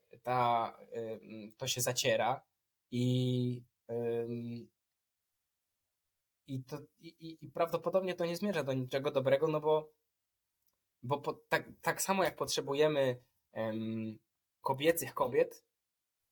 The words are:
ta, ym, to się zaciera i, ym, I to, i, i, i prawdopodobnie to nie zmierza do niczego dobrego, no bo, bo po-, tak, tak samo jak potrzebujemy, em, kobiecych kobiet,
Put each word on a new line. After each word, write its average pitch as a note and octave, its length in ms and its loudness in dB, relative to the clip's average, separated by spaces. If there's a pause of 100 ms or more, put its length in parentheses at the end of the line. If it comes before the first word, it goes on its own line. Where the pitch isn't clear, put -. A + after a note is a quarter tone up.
(240)
ta, A#2+ 540 2 (180)
ym, A2 640 -10
to C3 100 -6
się B2 140 -2
zaciera B2 600 0 (500)
i, B2 720 0 (280)
ym, A#2 800 -4 (1800)
I C3 120 -6
to, D3+ 140 -12 (220)
i, E3 80 -18
i, D#3+ 380 -16
i - 40 -14
prawdopodobnie E3+ 640 0
to F3 120 -2
nie E3+ 100 0
zmierza F3 280 0
do C3 100 0
niczego C3+ 380 0
dobrego, C3+ 360 4
no D3+ 140 0
bo, D#3 300 2 (1120)
bo C3+ 140 0
po-, D3 160 -4 (160)
tak, B2 200 -2 (120)
tak E3 200 0
samo F#3+ 220 2
jak D3+ 120 0
potrzebujemy, C#3 840 2 (340)
em, A2 680 -4 (440)
kobiecych C#3 520 0
kobiet, C#3 500 0 (680)